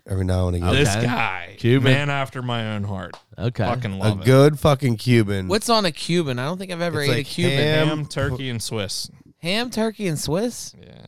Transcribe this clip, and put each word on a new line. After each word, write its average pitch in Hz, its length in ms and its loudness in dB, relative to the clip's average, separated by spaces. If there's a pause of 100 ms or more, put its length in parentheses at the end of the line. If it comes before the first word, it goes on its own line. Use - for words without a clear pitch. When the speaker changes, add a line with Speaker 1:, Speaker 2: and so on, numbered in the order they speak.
Speaker 1:
every 95 200 -2
now 92 220 2
and 87 80 0
again. 87 180 0
Speaker 2:
This 135 200 4
Speaker 3:
Okay. 117 120 0
Speaker 2:
guy, 95 500 -4
Speaker 3:
Cuban. 123 340 4
Speaker 2:
man 143 200 2
after 135 320 -4
my 117 320 -4
own 101 100 -4
heart. 95 320 -8 (220)
Speaker 3:
Okay. 120 260 -2
Speaker 2:
Fucking 120 300 -2
Speaker 1:
A - 20 -6
Speaker 2:
love 104 240 0
it. 95 60 -8
Speaker 1:
good 139 340 6
fucking 135 360 2
Cuban. 101 520 2
Speaker 4:
What's 220 220 0
on 214 160 2
a 156 60 -2
Cuban? 156 460 -2
I 127 60 -4
don't 180 140 -4
think 185 120 -10
I've 170 120 -6
ever 165 180 -2
Speaker 1:
It's 139 80 0
Speaker 4:
ate 127 60 2
a - 40 0
Speaker 1:
like 143 80 -4
Speaker 4:
Cuban. 139 300 0
Speaker 1:
ham, 156 320 2
Speaker 2:
Ham, 151 180 -2
turkey, 135 440 -4
and 117 120 -6
Swiss. - 480 -6 (280)
Speaker 4:
Ham, 214 320 -2
turkey, 214 380 -2
and 151 100 -2
Swiss? 202 600 -4
Speaker 2:
Yeah. 60 300 -20